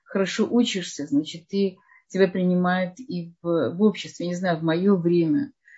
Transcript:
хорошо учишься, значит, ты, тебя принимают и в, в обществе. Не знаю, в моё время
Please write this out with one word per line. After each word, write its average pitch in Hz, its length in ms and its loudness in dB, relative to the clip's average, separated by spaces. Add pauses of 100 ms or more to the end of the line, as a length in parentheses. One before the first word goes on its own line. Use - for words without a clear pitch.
хорошо 196 480 -2
учишься, 190 560 -2
значит, 160 400 -4
ты, 196 300 -2 (320)
тебя 190 180 4
принимают 180 720 0
и 175 420 -10
в, 165 340 0
в 185 60 -6
обществе. 202 460 0
Не 175 80 -4
знаю, 175 240 -2
в 165 40 -4
моё 180 340 2
время 165 560 2 (240)